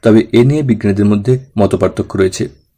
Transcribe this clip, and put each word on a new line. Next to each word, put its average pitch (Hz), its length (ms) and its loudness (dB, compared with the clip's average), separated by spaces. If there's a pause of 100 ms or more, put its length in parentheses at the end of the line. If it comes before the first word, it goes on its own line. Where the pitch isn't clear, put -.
তবে 220 160 4 (140)
এ 117 160 4
নিয়ে 151 200 -2
বিজ্ঞানীদের 104 420 0
মধ্যে 104 220 0 (240)
মতপার্থক্য 98 600 -2
রয়েছে। 95 260 -2 (340)